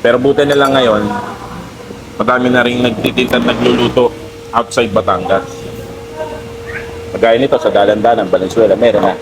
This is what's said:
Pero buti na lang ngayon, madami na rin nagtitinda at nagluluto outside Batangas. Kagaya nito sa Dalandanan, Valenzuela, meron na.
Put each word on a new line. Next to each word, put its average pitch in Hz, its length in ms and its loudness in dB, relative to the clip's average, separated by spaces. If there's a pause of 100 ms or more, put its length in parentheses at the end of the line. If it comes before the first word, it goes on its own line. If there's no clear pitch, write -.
Pero 120 160 4
buti 139 240 2
na 143 140 2
lang 135 180 2
ngayon, 107 320 2 (1120)
madami 123 320 2
na 123 80 4
rin 123 240 0
nagtitinda 123 560 0
at 117 80 -2
nagluluto 120 640 2 (400)
outside 117 400 0
Batangas. 95 720 -2 (1500)
Kagaya 117 240 4
nito 127 240 2
sa 110 80 0
Dalandanan, 104 640 2
Valenzuela, 92 400 2
meron 104 320 4
na. 92 180 2